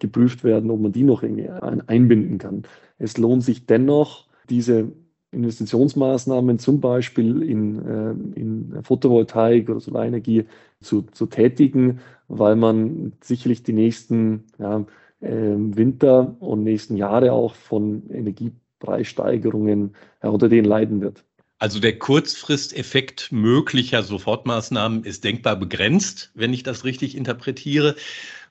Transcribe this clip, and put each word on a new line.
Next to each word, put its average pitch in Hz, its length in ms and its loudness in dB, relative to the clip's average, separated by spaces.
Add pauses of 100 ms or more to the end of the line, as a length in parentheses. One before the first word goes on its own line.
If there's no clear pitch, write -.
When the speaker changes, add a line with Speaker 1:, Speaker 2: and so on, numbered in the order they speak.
Speaker 1:
geprüft 123 420 0
werden, 110 300 2
ob 110 80 -2
man 107 100 0
die 117 140 0
noch 127 180 4
irgendwie 110 260 -6
ein-, 127 400 -8
einbinden 117 500 4
kann. 98 260 -10 (340)
Es 110 200 -8
lohnt 120 260 2
sich 123 220 -2
dennoch, 143 600 2 (240)
diese 117 400 0 (400)
Investitionsmaßnahmen 127 1300 0
zum 139 200 2
Beispiel 123 640 0
in, 110 420 -4
äh, 110 540 -8
in 113 440 -8
Photovoltaik 117 840 2
oder 110 120 -4
Solarenergie 113 640 -2 (360)
zu, 104 220 -2
zu - 240 -6
tätigen, 127 760 2 (280)
weil 107 260 2
man 113 640 0
sicherlich 123 440 -2
die 120 80 -4
nächsten, 110 720 0 (140)
ja, 104 280 -4 (340)
ähm, 107 560 -2
Winter 127 640 4
und 110 240 -4
nächsten 107 340 -2
Jahre 110 360 2
auch 117 220 0
von 107 560 -6
Energiepreissteigerungen, 107 1900 -4 (260)
ja, 107 60 -4
unter 107 200 4
denen 113 180 6
leiden 107 340 2
wird. 101 240 -8 (340)
Speaker 2:
Also 104 220 -4
der 110 180 0
Kurzfristeffekt - 1300 -2
möglicher 123 720 2
Sofortmaßnahmen 110 960 -4
ist 101 220 -12
denkbar 107 320 -2
begrenzt, 95 800 -2
wenn 117 180 -2
ich 127 100 -6
das 127 220 -10
richtig 131 320 -6
interpretiere. 139 800 -2 (540)